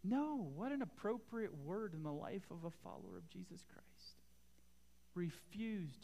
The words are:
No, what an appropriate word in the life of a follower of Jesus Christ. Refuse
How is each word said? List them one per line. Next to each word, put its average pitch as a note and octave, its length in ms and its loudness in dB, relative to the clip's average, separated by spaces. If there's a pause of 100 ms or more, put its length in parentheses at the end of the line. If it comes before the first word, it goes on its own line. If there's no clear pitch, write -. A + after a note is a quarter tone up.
No, B3+ 520 6
what A#3 180 0
an C#4 100 2
appropriate A3 800 0
word F#3+ 300 0
in D#3 80 -2
the D3+ 100 2
life D3+ 380 0
of E3+ 140 -4
a E3+ 60 0 (120)
follower F2+ 340 -6
of E3 140 -8
Jesus F3+ 420 -8
Christ. - 460 -16 (960)
Refuse F3 880 0